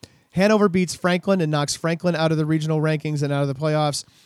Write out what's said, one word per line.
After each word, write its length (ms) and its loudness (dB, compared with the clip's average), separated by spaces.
Hanover 380 4
beats 260 0
Franklin 460 0
and 100 0
knocks 240 -2
Franklin 400 -2
out 160 0
of 60 0
the 80 0
regional 360 0
rankings 420 -2
and 100 -2
out 80 0
of 80 0
the 60 -4
playoffs, 500 -2